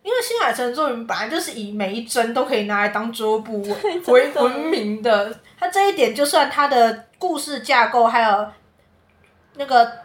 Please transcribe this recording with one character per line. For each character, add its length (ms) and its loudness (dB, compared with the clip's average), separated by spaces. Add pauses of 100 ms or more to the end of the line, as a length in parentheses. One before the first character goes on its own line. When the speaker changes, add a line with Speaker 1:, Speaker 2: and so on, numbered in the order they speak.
Speaker 1:
因 80 -10
为 120 0
《新 180 -4
海 140 0
诚 120 -4
的 80 -4
作 140 -2
品》 180 -6
本 120 -4
来 100 -6
就 140 -4
是 100 -8
以 220 -12
每 200 -4
一 120 -8
帧 280 -2
都 120 0
可 100 -2
以 80 -2
拿 200 -2
来 40 0
当 240 -4
桌 280 -2
布 220 -6
Speaker 2:
对， 120 -4 (260)
真 40 -10
的。 100 2
Speaker 1:
为 180 6
闻 200 2 (100)
名 400 -2
的， 360 0 (220)
他 80 -2
这 220 2
一 20 2
点 240 0
就 100 2
算 240 2
他 200 0
的 380 2 (120)
故 180 -2
事 220 -8
架 280 2
构 200 4
还 140 2
有 260 2 (1080)
那 100 -8
个 200 6 (180)